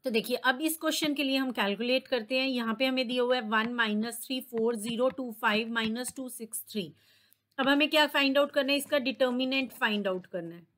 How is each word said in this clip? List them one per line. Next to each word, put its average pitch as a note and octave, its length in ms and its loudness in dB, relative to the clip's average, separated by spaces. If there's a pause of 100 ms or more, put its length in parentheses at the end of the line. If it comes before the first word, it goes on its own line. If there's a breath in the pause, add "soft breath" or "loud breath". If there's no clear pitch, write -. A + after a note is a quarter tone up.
तो C4 60 -2
देखिए A3+ 260 0
अब B3+ 260 0
इस D#4 160 0
क्वेश्चन D#4+ 360 0
के C#4+ 100 0
लिए C4+ 140 2
हम C4 140 0
कैलकुलेट A#3 560 0
करते B3+ 320 -2
हैं। C4 80 0
यहाँ A#3 280 -2
पे C4 100 0
हमें B3+ 220 0
दिया B3 160 0
हुआ B3 120 2
है B3+ 60 -2
वन A3 320 0
माइनस A3+ 520 -2
थ्री C4 160 -6
फ़ोर A#3 340 0
ज़ीरो A#3 340 0
टू B3+ 220 -6
फ़ाइव A3 400 0
माइनस A3+ 420 -2
टू B3+ 160 -10
सिक्स - 400 -12
थ्री। E3+ 240 -6 (640 soft breath)
अब C4+ 80 2
हमें C#4+ 220 4
क्या D4+ 180 4
फाइंड C#4 300 2
आउट C#4+ 140 4
करना C#4 200 2
है, C#4+ 60 2
इसका C#4+ 220 0
डिटर्मिनेंट B3+ 720 0
फाइंड G#3 360 0
आउट F#3 180 -2
करना E3+ 300 -8
है। E3+ 120 -20 (100)